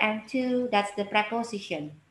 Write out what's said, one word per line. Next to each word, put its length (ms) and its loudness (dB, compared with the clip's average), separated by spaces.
and 260 0
to, 400 2
that's 260 4
the 100 -2
preposition. 880 -2